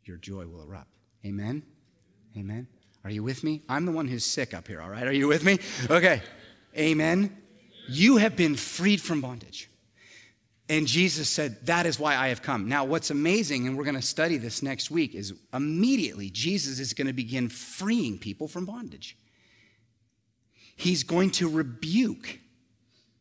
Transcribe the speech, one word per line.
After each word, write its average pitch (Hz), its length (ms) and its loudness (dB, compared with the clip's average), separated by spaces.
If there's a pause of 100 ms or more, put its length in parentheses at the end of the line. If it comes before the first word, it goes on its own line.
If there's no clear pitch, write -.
Your 90 120 -16
joy 95 300 -12
will 82 160 -16
erupt. 87 280 -16 (340)
Amen? 104 380 -6 (720)
Amen. 107 300 -8 (380)
Are 98 60 -10
you 107 120 -4
with 131 220 -4
me? 156 240 -2
I'm 147 180 0
the 175 60 0
one 160 160 -2
who's 120 160 -4
sick - 300 -2
up 82 140 -12
here, 85 120 -10
all 87 100 -12
right? 120 160 -6
Are 135 60 2
you 139 160 4
with 156 160 4
me? 190 140 8 (300)
Okay. 165 340 6 (540)
Amen. 160 600 2 (520)
You 202 300 6
have 214 180 4
been 156 200 4
freed 190 440 2
from 156 200 -2
bondage. 123 480 -12 (1000)
And 156 180 2
Jesus 156 420 2
said, 127 380 -2
"That 170 200 2
is 156 120 0
why 147 180 2
I 131 120 2
have 123 140 -2
come." 113 260 -2
Now, 139 160 2
what's 151 260 0
amazing, 147 560 2
and 131 100 -2
we're 143 80 -4
gonna 139 160 -2
study 160 360 0
this 117 260 -6
next 135 260 -4
week, 151 280 -2
is 98 180 -10 (180)
immediately 151 760 0
Jesus 135 480 -2
is 135 160 -4
gonna 135 180 -2
begin 123 360 -2
freeing 190 680 -2
people 147 280 -8
from 175 200 -6
bondage. 220 500 -12 (1600)
He's 175 260 2
going 180 300 2
to 175 160 2
rebuke 160 920 0 (840)